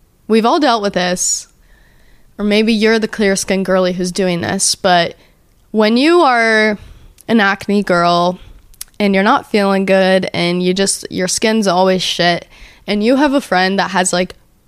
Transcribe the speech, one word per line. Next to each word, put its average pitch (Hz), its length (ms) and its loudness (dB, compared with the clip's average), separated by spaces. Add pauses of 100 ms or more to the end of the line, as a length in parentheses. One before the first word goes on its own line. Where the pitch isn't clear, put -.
(280)
we've 220 180 2
all 294 140 2
dealt 214 220 0
with 202 100 -2
this. - 560 -4 (920)
Or 202 60 -4
maybe 214 280 2
you're 220 260 2
the 214 100 -2
clear 196 280 0
skin 190 260 -2
girly 185 300 0
who's 180 200 -6
doing 180 300 -2
this, - 320 -4
but 175 420 0 (540)
when 214 260 2
you 330 240 4
are 226 580 2 (500)
an 226 120 2
acne 202 420 0
girl 175 560 0 (640)
and 202 140 0
you're 196 100 2
not 254 260 0
feeling 196 340 0
good 190 480 2
and 175 300 -2
you 180 120 0
just, - 360 -4
your 185 180 -6
skin's 220 380 -2
always 185 360 2
shit, - 440 -2 (400)
and 208 160 -2
you 247 140 2
have 277 180 2
a 277 60 2
friend 190 380 0
that 175 120 -2
has, 185 220 0
like, 180 220 -2 (340)